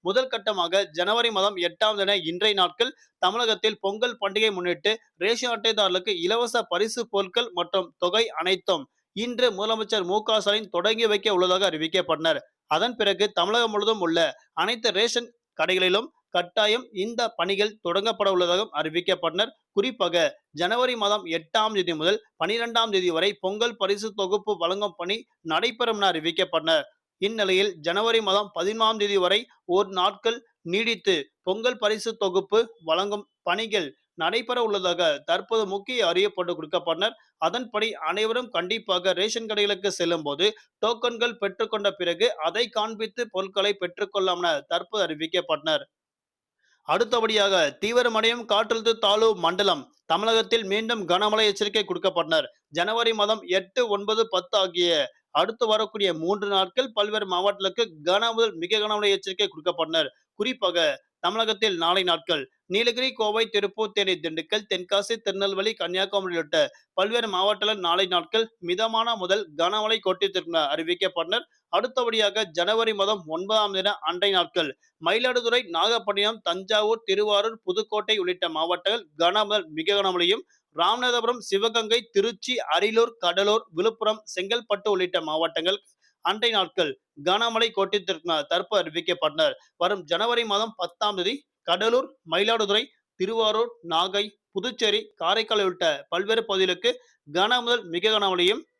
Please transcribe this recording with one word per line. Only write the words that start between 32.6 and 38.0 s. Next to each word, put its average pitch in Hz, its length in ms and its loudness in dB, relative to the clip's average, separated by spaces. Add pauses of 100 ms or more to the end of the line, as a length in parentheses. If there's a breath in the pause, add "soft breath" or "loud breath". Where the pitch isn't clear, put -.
வழங்கும் 196 420 -2 (160)
பணிகள் 196 460 -2 (300)
நடைபெற 226 440 -2
உள்ளதாக 180 480 2 (140)
தற்போது 208 420 0
முக்கிய 202 400 -2
அறிவிப்பு 180 460 0
கொடுக்கப்பட்டனர். 165 640 -2 (240 soft breath)
அதன்படி 214 500 -2 (140)